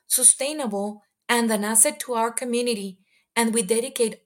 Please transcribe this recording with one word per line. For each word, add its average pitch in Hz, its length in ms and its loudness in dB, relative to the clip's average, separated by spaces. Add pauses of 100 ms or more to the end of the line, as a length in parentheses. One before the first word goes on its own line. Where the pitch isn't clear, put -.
sustainable, 247 960 0 (260)
and 233 240 2
an 208 100 0
asset 226 380 2
to 247 140 -6
our 226 180 0
community, 233 640 -4 (400)
and 226 180 2
we 226 80 0
dedicate 226 640 -2